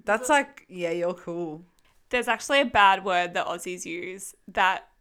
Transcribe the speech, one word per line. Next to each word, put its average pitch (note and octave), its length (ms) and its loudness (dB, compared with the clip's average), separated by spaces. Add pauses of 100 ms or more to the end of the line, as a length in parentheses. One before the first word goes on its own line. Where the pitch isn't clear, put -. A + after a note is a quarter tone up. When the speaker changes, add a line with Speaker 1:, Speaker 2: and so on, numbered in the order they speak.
Speaker 1:
That's A3+ 260 0
like, - 380 2
"Yeah, F3 240 -4
you're F3 220 -2
cool." E3+ 520 -8 (440)
Speaker 2:
There's A#3+ 180 -2
actually C4 340 2
a D4 40 4
bad G3 380 4
word F3 300 0
that F3+ 140 -2
Aussies F3+ 380 -8
use F3+ 500 -12 (120)
that F#3+ 400 0 (140)